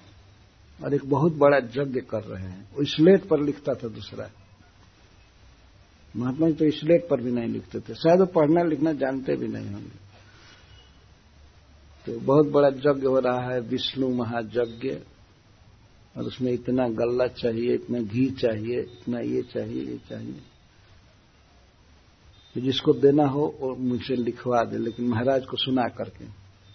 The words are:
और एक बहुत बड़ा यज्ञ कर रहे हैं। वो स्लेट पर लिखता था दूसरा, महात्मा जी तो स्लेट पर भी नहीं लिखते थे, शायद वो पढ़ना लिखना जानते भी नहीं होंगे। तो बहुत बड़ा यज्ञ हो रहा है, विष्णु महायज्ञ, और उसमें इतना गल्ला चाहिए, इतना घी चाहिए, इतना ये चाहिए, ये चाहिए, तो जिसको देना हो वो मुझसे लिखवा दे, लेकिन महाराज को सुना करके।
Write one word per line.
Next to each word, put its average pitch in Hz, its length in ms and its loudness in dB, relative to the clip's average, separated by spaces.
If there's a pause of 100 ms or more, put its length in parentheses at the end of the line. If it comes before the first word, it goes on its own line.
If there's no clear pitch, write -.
(840)
और 139 100 -2
एक 135 160 -2
बहुत 143 220 2
बड़ा 143 240 6
यज्ञ 127 440 -2
कर 110 220 -6
रहे 104 200 -10
हैं। 95 340 -14
वो 147 80 -2
स्लेट 185 440 6
पर 156 120 2
लिखता 143 340 -2
था 113 140 -8
दूसरा, 107 420 -14 (1900)
महात्मा 131 340 0
जी - 20 4
तो 156 180 2
स्लेट 170 380 2
पर 135 120 2
भी 123 120 -2
नहीं 117 160 -2
लिखते 110 320 -8
थे, 117 140 -12
शायद 165 260 4
वो 190 60 4
पढ़ना 165 360 4
लिखना 156 300 0
जानते 135 440 -2
भी 123 120 -4
नहीं 110 240 -8
होंगे। - 360 -16 (2000)
तो 117 140 -8
बहुत 143 260 6
बड़ा 143 220 6
यज्ञ 135 220 2
हो 135 280 2
रहा 127 360 0
है, 127 60 -2
विष्णु 127 480 -4
महायज्ञ, 117 840 -2 (1300)
और 123 80 -6
उसमें 123 280 -4
इतना 123 360 0
गल्ला 120 380 0
चाहिए, 120 480 -2
इतना 120 240 -4
घी 117 320 0
चाहिए, 117 500 -2
इतना - 380 -8
ये 120 240 -2
चाहिए, 120 400 -6
ये 123 260 -8
चाहिए, 117 320 -12 (2250)
तो 123 60 -6
जिसको 131 320 2
देना 139 340 6
हो 147 340 -2
वो 131 160 -4
मुझसे 123 400 -2
लिखवा 120 480 0
दे, 110 140 -6
लेकिन 117 300 -4
महाराज 127 360 0
को 127 120 -10
सुना 131 320 0
करके। 113 360 -12 (500)